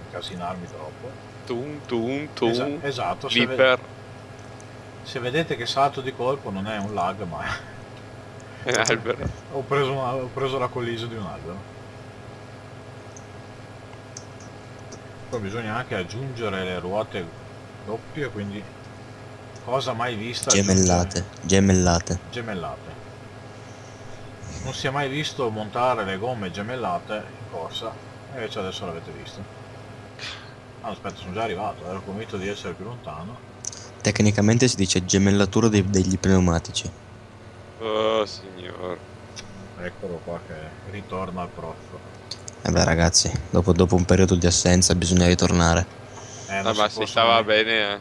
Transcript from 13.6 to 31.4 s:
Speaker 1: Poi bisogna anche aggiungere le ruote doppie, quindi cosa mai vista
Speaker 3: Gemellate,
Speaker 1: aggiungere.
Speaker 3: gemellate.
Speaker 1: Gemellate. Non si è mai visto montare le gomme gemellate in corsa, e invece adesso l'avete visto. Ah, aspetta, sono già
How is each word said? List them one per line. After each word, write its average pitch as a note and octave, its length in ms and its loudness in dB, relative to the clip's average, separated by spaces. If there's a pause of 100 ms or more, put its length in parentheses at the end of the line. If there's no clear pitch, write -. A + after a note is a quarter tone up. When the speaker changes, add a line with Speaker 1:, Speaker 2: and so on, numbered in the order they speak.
Speaker 1:
Poi A#2+ 100 -4
bisogna G#2+ 360 -4
anche B2+ 180 -4
aggiungere G#2 680 -4
le F#2 160 -2
ruote F#2 680 -4 (400)
doppie, A#2 460 -6
quindi G2+ 300 -6 (1040)
cosa C3 280 0
mai A#2+ 240 -2
vista A#2 340 -2
Speaker 3:
Gemellate, F#2 680 4
Speaker 1:
aggiungere. E2+ 60 -4 (180)
Speaker 3:
gemellate. F2+ 760 6 (140)
Speaker 1:
Gemellate. A2+ 600 -8 (1700)
Non C3 100 -4
si - 140 -2
è - 20 2
mai C#3+ 180 0
visto C#3 420 -2
montare G#2+ 540 2
le F#2+ 140 -2
gomme G#2+ 320 -2
gemellate G#2+ 640 -4
in - 380 -10
corsa, A2 400 -8 (400)
e - 60 -12
invece A2 200 -6
adesso F#2+ 280 -4
l'avete E2 260 -8
visto. C#2+ 280 -12 (1400)
Ah, A#2 80 -8
aspetta, G2 260 -6
sono F2+ 180 -10
già A2 120 -2